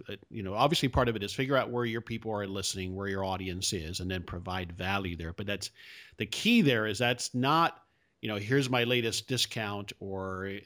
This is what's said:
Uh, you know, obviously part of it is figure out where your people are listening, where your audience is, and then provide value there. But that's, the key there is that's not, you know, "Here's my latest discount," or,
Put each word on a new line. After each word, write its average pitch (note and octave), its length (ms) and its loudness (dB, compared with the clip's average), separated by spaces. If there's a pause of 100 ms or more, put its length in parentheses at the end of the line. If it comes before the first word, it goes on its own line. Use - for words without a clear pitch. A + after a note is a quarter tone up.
Uh, G#2 100 -10 (140)
you A2 120 -8
know, F#2+ 100 -4
obviously C3+ 380 4
part B2+ 180 4
of A2+ 80 2
it G2+ 60 -4
is G2+ 100 -4
figure C3+ 240 2
out A#2 140 2
where A#2+ 160 0
your A#2 160 -2
people A2 280 -6
are G#2 160 -2
listening, F#2+ 480 -4
where G2 140 -4
your G2 160 0
audience F#2 480 -2
is, E2+ 280 -4
and F2+ 100 -2
then F#2 120 -2
provide F2+ 500 -6
value F2+ 440 -2
there. E2 160 -6
But G2+ 140 -8
that's, G2 240 -4 (480)
the A2 80 -2
key A#3 340 4
there A#2+ 260 6
is G2+ 120 0
that's B2 360 0
not, D3+ 500 2 (360)
you A2 80 -6
know, G#2+ 80 -2
"Here's B2+ 320 2
my B2 160 4
latest A#2 440 2
discount," G#2 680 -2
or, F#2+ 680 -6